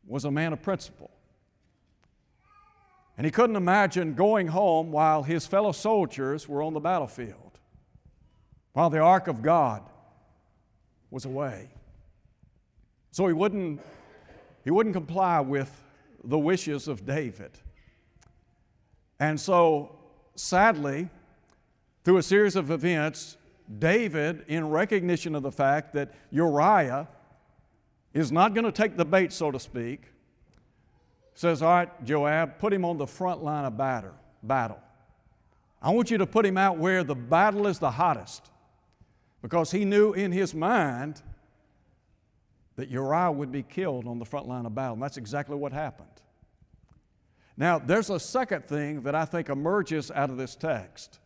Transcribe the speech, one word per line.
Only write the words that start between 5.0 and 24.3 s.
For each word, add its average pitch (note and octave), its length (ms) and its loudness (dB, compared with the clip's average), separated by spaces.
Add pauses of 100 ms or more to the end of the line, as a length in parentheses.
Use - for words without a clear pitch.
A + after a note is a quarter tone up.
his D#3 240 -2
fellow G3+ 240 2
soldiers D3+ 800 -2
were C#3+ 120 -4
on D#3 120 -4
the D3+ 80 -4
battlefield, C3+ 760 -6 (1120)
while D#3 160 2
the D#3 100 0
ark F3+ 300 6
of A2+ 120 -6
God C3+ 480 2 (1200)
was C3 140 -12
away. C3 460 -8 (1400)
So F#3+ 160 0
he F3 40 2
wouldn't, F3+ 480 -2 (840)
he C3+ 40 -2
wouldn't G#3 240 2
comply E3+ 460 0
with C3+ 420 -4 (440)
the C3+ 120 0
wishes D3+ 520 0
of G#2 160 -8
David. B2 520 -6 (1600)
And D3+ 220 -2
so, E3 580 2 (380)
sadly, E3 720 2 (960)
through F#3 140 8
a E3+ 60 4
series G3 340 4
of D3 120 -2
events, D#3+ 680 -2 (420)
David, D#3+ 680 0